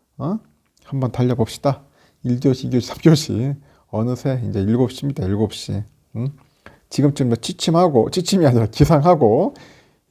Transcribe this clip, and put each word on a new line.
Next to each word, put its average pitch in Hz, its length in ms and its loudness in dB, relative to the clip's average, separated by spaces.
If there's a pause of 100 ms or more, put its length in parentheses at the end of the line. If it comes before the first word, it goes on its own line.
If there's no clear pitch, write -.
(180)
어? 170 220 -6 (440)
한번 131 280 -4
달려봅시다. 123 720 -2 (400)
일 123 160 -2
교시, 131 280 0
이 - 40 -6
교시, 120 160 -2
삼 - 100 -14
교시. 143 580 0 (340)
어느새 123 600 -4
이제 101 120 -4
일곱 117 300 0
시입니다. 139 340 -6
일곱 101 280 -2
시. 101 300 -8 (320)
응? 117 120 -6 (640)
지금쯤 139 380 0
뭐 117 80 0
취침하고, 165 760 0
취침이 180 360 0
아니라 120 200 4
기상하고 151 880 4 (580)